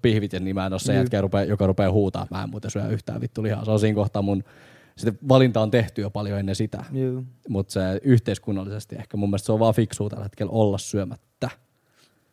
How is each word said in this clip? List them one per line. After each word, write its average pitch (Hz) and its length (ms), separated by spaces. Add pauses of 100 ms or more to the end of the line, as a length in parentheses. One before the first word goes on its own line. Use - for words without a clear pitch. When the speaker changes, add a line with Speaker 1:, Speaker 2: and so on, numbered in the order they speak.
Speaker 1:
pihvit, 107 320
ja 90 60
niin 95 160
mä 95 100
en 95 80
oo 95 60
se 107 120
Speaker 2:
Niin. 104 80
Speaker 1:
jätkä, 120 220
rupee, 98 240
joka 101 220
rupeaa 95 240
huutaa, 95 400
mä 95 120
en 110 60
muuten 107 220
syö 104 160
yhtään 113 340
vittu 113 220
lihaa. 110 220
Se 110 60
on 107 80
siinä 107 160
kohtaa 101 260
mun, 98 220 (540)
sitten 107 220 (100)
valinta 127 320
on 107 100
tehty 113 300
jo 98 80
paljon 101 300
ennen 98 160
sitä. - 360
Speaker 2:
Juu. 131 320 (260)
Speaker 1:
Mut 95 200
se 95 340
yhteiskunnallisesti 104 920
ehkä 110 220
mun 101 120
mielestä 107 160
se 110 60
on 110 80
vaan 113 140
fiksua 107 360
tällä 104 140
hetkellä 101 280
olla 104 260
syömättä. - 720 (840)